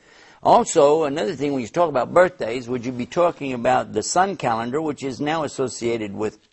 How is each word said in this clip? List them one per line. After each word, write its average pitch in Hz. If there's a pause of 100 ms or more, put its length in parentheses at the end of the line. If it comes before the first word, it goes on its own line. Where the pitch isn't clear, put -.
(420)
Also, 160
another 160
thing, 143
when 131
you 110
talk 170
about 127
birthdays, 127
would 123
you 127
be 123
talking 151
about 120
the 104
sun 185
calendar, 120
which 147
is 131
now 151
associated 117
with 104 (140)